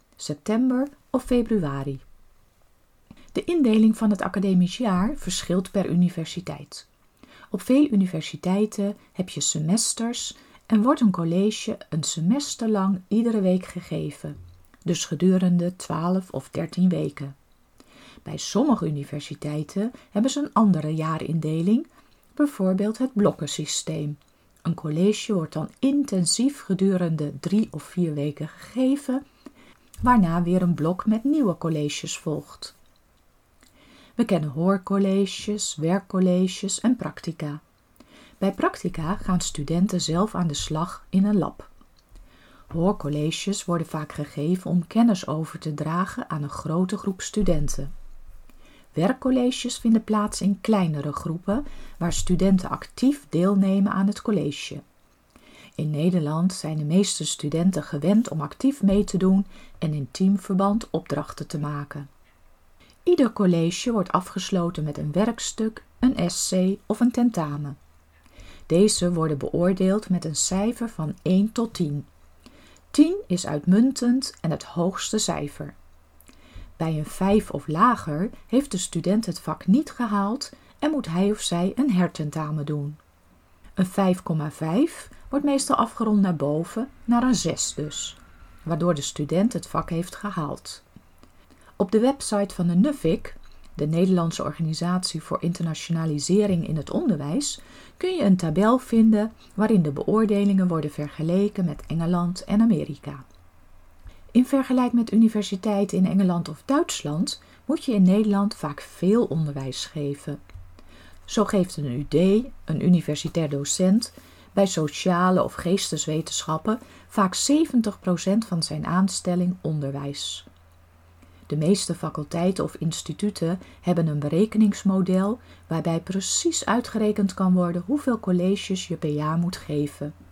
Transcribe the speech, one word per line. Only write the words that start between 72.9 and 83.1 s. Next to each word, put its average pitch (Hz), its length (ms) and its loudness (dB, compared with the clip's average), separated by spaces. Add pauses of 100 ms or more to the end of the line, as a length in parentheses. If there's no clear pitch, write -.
Tien 330 240 4 (120)
is 180 200 -2
uitmuntend 240 920 2
en 160 100 -2
het - 120 -4
hoogste - 540 -2
cijfer. 147 560 -6 (1040)
Bij 160 200 -2
een 151 80 -4
vijf 202 460 2
of - 160 -8
lager 170 640 0 (180)
heeft 269 240 0
de 190 60 -4
student 180 480 0
het 165 140 -6
vak - 280 -6
niet 269 240 2
gehaald 208 600 -4 (280)
en 302 120 0
moet 277 160 -4
hij 185 240 0
of 208 100 -4
zij 180 340 -2
een 269 160 0
hertentamen 156 760 -2
doen. 147 320 -6 (760)